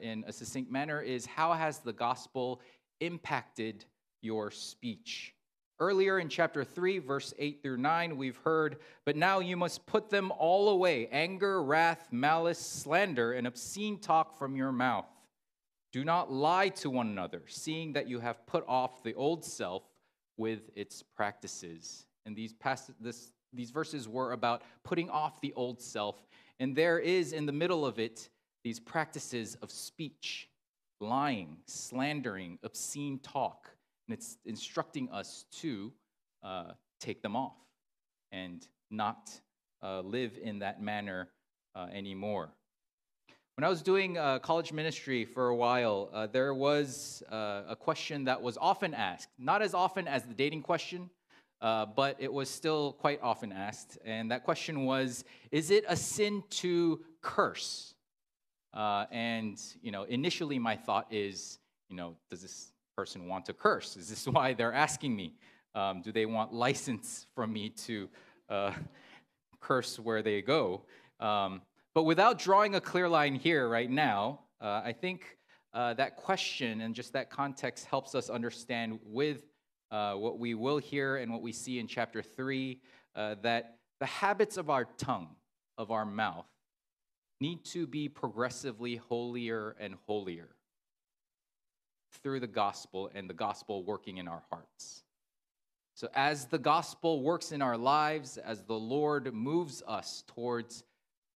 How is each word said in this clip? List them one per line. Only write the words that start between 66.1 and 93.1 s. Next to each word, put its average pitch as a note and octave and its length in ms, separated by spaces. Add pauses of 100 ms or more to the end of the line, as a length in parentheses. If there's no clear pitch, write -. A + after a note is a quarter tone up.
they A2 140
want A2 280
license B2 720 (100)
from A2+ 180
me G#2+ 160
to, G#2 400 (400)
uh, G2 240 (440)
<laughs> - 440
curse - 360
where A2 240
they G#2 200
go? G#2 440 (360)
Um, G2+ 400 (320)
but D#3+ 100
without F3+ 340
drawing G3+ 380
a F3 60
clear F3+ 260
line D3 280
here C3+ 340
right A#2+ 200
now, C3 520 (180)
uh, G#2+ 240
I A#2 80
think, F3+ 460 (360)
uh, A#2+ 200
that A#2 240
question A#2+ 640
and A2+ 120
just B2 200
that C3 160
context C#3 560
helps - 280
us B2+ 160
understand A#2 760
with, B2+ 380 (480)
uh, G#2 240
what G#2 220
we A#2 160
will C3 260
hear C#3 380
and A#2 140
what A#2 100
we A2+ 120
see B2 260
in A2+ 80
chapter A2+ 340
three, C3 600 (340)
uh, G#2+ 260
that A#2 360 (240)
the C#3 40
habits G3+ 520
of D#3+ 120
our C3+ 160
tongue, F2+ 500 (420)
of A2 140
our G#2+ 140
mouth, G2+ 420 (920)
need E3 240
to F3 200
be D3 220
progressively A#2+ 880
holier A#2 840
and G2 180 (120)
holier F2+ 480 (1700)
through C3+ 160
the B2 80
gospel G2 640